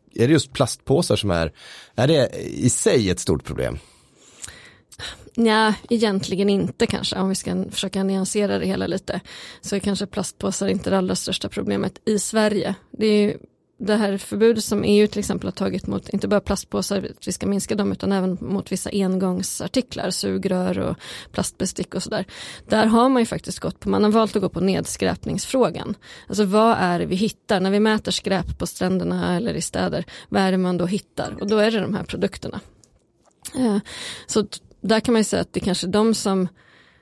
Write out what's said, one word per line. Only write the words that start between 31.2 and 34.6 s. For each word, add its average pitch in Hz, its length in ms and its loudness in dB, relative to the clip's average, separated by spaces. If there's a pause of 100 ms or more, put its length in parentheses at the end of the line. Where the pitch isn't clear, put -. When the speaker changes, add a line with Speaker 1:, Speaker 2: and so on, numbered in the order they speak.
Speaker 2:
Och 202 60 -4
då 214 100 2
är 214 140 4
det 220 80 0
de 185 140 -2
här 185 100 -4
produkterna. - 560 -6 (960)
Eh, 226 220 2 (500)
så 214 160 2
t-, - 160 -10 (240)